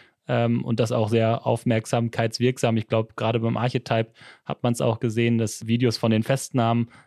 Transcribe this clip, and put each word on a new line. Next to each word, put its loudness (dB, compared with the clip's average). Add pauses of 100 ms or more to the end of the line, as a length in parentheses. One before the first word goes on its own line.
(280)
Ähm, 0
und -2
das 0
auch 0
sehr 2
aufmerksamkeitswirksam. 0
Ich -2
glaub, -2
gerade 0
beim -2
Archetype -2 (320)
hat -8
man's 0
auch 0
gesehen, 0
dass -4
Videos 2
von 2
den 4
Festnahmen, 0 (160)